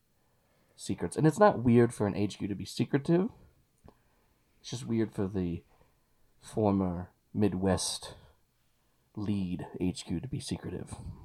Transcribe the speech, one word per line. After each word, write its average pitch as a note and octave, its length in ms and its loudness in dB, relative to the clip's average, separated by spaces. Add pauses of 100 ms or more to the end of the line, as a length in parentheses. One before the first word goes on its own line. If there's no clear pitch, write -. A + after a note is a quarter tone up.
(760)
secrets. F#3+ 420 -6
And D3+ 100 4
it's D#3+ 120 2
not G#3 240 8
weird A#2+ 300 6
for G#2+ 140 -2
an G2 80 -2
H G2+ 240 -2
Q G2 80 -4
to G2 80 -4
be F#2+ 100 -10
secretive. E3 640 0 (1300)
It's - 100 -16
just B2 140 -10
weird A2+ 280 -2
for G2+ 140 -2
the F#2 360 -2 (760)
former F#2+ 680 0 (240)
Midwest F#2+ 840 0 (1000)
lead G2 520 -4 (120)
H - 260 -4
Q - 140 -2
to C3 80 -8
be C#3 120 -6
secretive. - 560 -8 (300)